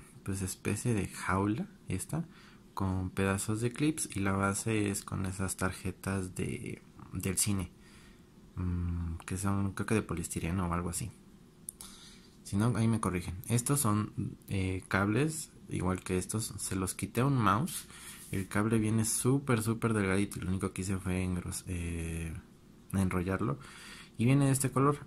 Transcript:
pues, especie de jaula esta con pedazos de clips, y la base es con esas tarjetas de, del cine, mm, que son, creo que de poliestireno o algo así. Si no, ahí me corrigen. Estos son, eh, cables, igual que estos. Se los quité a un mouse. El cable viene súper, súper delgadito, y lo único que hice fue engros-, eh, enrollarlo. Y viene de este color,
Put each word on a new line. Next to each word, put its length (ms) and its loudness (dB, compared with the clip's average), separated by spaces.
pues, 180 -4
especie 520 -2
de 140 0
jaula 600 0
esta 380 -4
con 360 0
pedazos 500 0
de 120 0
clips, 440 0
y 40 -2
la 140 2
base 580 2
es 120 -4
con 220 -4
esas 320 -2
tarjetas 800 -2
de, 480 -6
del 280 -2
cine, 320 0
mm, 600 -2
que 100 -6
son, 360 0
creo 160 -4
que 80 2
de 80 2
poliestireno 680 -2
o 40 0
algo 180 -2
así. 180 -6
Si 120 -6
no, 220 4
ahí 100 4
me 120 4
corrigen. 340 -2
Estos 320 2
son, 580 0
eh, 420 0
cables, 600 2
igual 320 0
que 160 0
estos. 400 -2
Se 180 -4
los 180 0
quité 280 -2
a 40 4
un 120 4
mouse. 500 2
El 160 0
cable 300 2
viene 280 4
súper, 560 2
súper 320 2
delgadito, 460 2
y 20 -6
lo 80 -2
único 240 0
que 80 -4
hice 160 0
fue 260 0
engros-, 440 -2
eh, 680 -4
enrollarlo. 640 0
Y 80 2
viene 200 6
de 60 4
este 200 2
color, 360 4